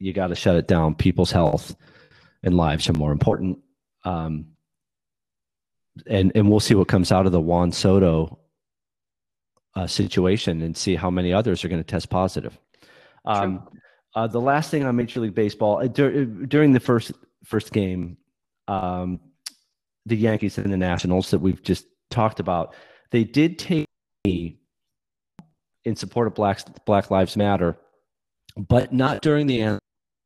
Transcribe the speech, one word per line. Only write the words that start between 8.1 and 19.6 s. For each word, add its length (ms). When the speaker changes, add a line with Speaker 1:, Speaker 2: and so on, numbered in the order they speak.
Speaker 1:
uh, 120
situation 760
and 140
see 180
how 160
many 220
others 320
are 40
gonna 160
test 260
positive. 480
Um, 340
Speaker 2:
True. 80
Speaker 1:
uh, 120
the 140
last 300
thing 140
on 120
Major 240
League 140
Baseball, 480
uh, 60
dur-, 340
uh, 240
during 260
the 80
first, 320
first 280
game, 440
um, 520